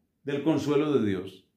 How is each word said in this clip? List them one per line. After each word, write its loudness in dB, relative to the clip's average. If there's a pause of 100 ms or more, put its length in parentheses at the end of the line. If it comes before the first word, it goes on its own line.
(240)
del -6
consuelo 2
de 2
Dios. -6